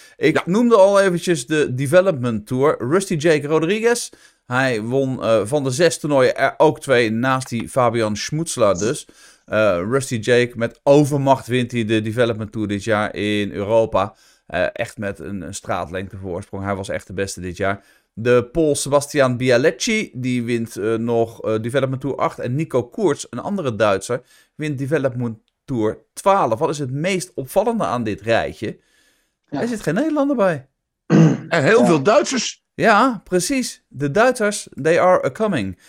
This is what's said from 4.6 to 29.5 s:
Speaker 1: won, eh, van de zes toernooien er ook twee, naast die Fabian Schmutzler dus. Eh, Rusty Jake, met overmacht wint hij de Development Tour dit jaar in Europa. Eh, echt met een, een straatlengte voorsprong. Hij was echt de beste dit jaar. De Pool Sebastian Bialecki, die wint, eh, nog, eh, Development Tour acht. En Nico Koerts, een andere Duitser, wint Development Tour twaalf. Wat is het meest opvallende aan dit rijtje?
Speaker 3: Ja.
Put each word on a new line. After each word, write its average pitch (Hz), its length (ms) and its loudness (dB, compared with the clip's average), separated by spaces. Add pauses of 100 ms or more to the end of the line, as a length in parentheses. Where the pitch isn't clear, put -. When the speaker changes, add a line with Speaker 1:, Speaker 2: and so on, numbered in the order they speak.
Speaker 1:
won, 131 420 -2
eh, 110 220 4
van 139 180 -2
de 135 80 -4
zes 165 280 2
toernooien 139 380 2
er 131 200 0
ook 151 220 4
twee, 120 320 2
naast 131 380 -2
die 117 200 -6
Fabian 117 460 0
Schmutzler 117 640 0
dus. 113 300 -4 (380)
Eh, 104 340 2 (100)
Rusty 131 260 -2
Jake, 120 400 2
met 117 280 -6
overmacht 139 640 4
wint 123 240 -2
hij 120 140 -2
de 110 160 0
Development 110 500 -2
Tour 107 160 -4
dit 101 160 -4
jaar 107 320 -2
in 104 360 -2
Europa. 104 640 0 (320)
Eh, 87 260 -2
echt - 240 -8
met 101 220 -8
een, 92 220 -12
een 82 120 -12
straatlengte 95 640 -8
voorsprong. 98 460 -10
Hij 98 120 -4
was 95 140 -8
echt 80 180 -8
de 98 60 -16
beste 95 280 -6
dit 87 160 -10
jaar. 98 260 -4 (300)
De 120 380 2
Pool 156 240 0
Sebastian 135 600 0
Bialecki, 139 760 0
die 123 300 -4
wint, 117 340 -4
eh, 107 160 -2
nog, 113 500 -2
eh, 110 180 0
Development 131 400 -2
Tour 139 160 -4
acht. - 220 -4
En 113 160 -4
Nico 160 280 0
Koerts, 170 460 -2
een 117 100 -10
andere 165 360 -4
Duitser, 104 460 0 (340)
wint 151 220 -6
Development 127 600 -2 (280)
Tour 110 320 -2 (160)
twaalf. 190 460 0
Wat 151 100 -2
is 147 100 -6
het 131 120 -6
meest 165 440 -4
opvallende 196 480 -2
aan 117 200 -2
dit 104 180 -6
rijtje? 101 580 -2 (720)
Speaker 3:
Ja. - 120 -6